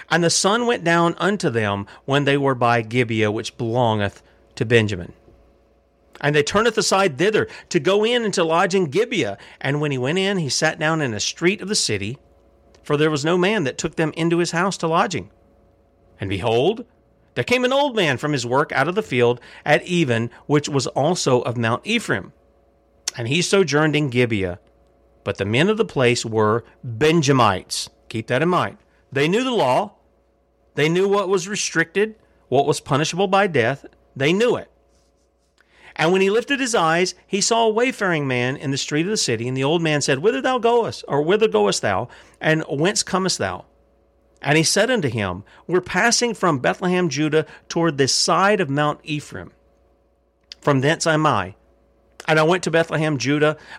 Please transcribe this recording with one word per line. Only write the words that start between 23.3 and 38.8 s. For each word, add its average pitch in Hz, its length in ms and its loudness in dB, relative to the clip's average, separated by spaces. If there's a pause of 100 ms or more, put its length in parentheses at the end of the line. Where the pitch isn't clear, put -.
sojourned 156 540 2
in 147 140 0
Gibeah. 110 500 0 (640)
But 101 140 -4
the 98 60 -2
men 123 240 2
of 220 80 0
the 214 80 0
place 123 400 0
were 110 380 0 (220)
Benjamites. 127 1040 2 (200)
Keep 113 200 -8
that 127 140 0
in 170 60 0
mind. 151 280 -2 (340)
They 135 160 0
knew 202 160 0
the 262 80 -2
law. 175 420 0 (840)
They 147 120 0
knew 180 200 2
what 196 200 0
was 190 200 -2
restricted, 196 680 -2 (340)
what 135 180 2
was 151 120 -2
punishable 165 480 -2
by 196 220 2
death. 135 380 -2 (280)
They 139 180 0
knew 214 220 2
it. 92 140 -8 (1300)
And 160 160 0
when 190 120 4
he 196 80 4
lifted 240 280 0
his 247 160 -2
eyes, 175 400 2 (120)
he 196 160 -2
saw 226 240 2
a 220 60 2
wayfaring 202 540 0
man 127 300 0
in 143 140 -6
the 135 80 -2
street 151 260 -2